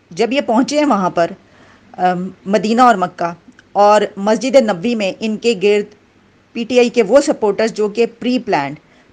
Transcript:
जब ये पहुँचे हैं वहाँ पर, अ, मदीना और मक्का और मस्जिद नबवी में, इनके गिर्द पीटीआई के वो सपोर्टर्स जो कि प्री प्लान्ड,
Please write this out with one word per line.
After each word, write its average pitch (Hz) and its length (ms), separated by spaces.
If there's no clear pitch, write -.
जब 208 200
ये 277 80
पहुँचे 269 380
हैं 294 60
वहाँ 202 260
पर, 170 240
अ, 180 160
मदीना 220 380
और 233 100
मक्का 180 380
और 208 320
मस्जिद 214 380
नबवी 214 380
में, 196 280
इनके 220 320
गिर्द 208 320
पीटीआई 240 360
के 240 120
वो 220 180
सपोर्टर्स 220 520
जो 208 160
कि 226 180
प्री 247 320
प्लान्ड, 151 400